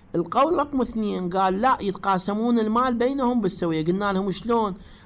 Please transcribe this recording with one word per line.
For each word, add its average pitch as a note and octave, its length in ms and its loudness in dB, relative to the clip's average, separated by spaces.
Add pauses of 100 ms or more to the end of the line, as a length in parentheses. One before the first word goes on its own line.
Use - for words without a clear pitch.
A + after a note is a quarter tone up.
(140)
القول A3 440 2
رقم C#4 220 -2
اثنين G3 500 -2
قال: F#3+ 300 2
لا، B3+ 200 2
يتقاسمون G3+ 800 0
المال A#3 360 2
بينهم B3 460 0
بالسوية. E3+ 440 -2
قلنا G3 280 0
لهم: G3 180 0
شلون؟ A3 440 -2 (320)